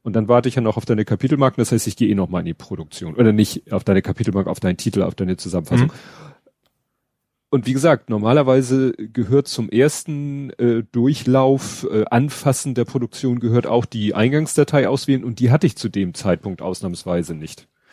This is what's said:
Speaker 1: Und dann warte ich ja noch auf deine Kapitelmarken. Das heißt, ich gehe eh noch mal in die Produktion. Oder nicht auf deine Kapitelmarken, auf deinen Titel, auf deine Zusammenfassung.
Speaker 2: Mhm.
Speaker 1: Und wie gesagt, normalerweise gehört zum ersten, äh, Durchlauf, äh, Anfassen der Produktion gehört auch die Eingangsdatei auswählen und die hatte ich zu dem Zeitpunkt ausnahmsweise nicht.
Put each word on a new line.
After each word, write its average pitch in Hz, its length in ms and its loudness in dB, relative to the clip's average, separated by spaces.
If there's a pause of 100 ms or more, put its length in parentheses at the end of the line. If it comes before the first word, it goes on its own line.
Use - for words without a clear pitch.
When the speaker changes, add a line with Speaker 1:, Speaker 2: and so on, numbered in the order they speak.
Speaker 1:
Und 107 140 -6
dann 110 100 2
warte 120 220 4
ich 120 80 -2
ja 127 40 2
noch 110 160 0
auf - 80 -4
deine 107 200 0
Kapitelmarken. 131 580 0
Das - 80 0
heißt, 117 160 0
ich 104 80 -6
gehe 110 140 0
eh 104 80 2
noch 90 120 -2
mal 90 120 -4
in 87 60 -6
die 82 80 -6
Produktion. 82 600 -12
Oder 113 180 4
nicht - 400 0
auf 98 120 -2
deine 95 180 2
Kapitelmarken, 98 480 -2
auf - 80 -6
deinen 90 180 -2
Titel, 98 260 -2
auf 90 120 -4
deine 92 220 -4
Zusammenfassung. 95 500 0
Speaker 2:
Mhm. - 460 -14 (1160)
Speaker 1:
Und 123 160 0
wie 127 60 -2
gesagt, 135 380 2
normalerweise 131 840 2
gehört 113 520 0
zum 113 240 -6
ersten, 143 880 -2
äh, 117 320 2
Durchlauf, 131 960 2
äh, 107 220 0
Anfassen 135 640 0
der 120 100 0
Produktion 123 540 -2
gehört 117 300 2
auch 117 160 2
die 107 300 -4
Eingangsdatei 143 720 2
auswählen 131 340 0
und 117 160 -8
die 120 140 4
hatte 156 160 4
ich - 80 -2
zu 110 120 -6
dem 92 260 -2
Zeitpunkt 92 480 -2
ausnahmsweise 87 720 -4
nicht. - 340 -14 (240)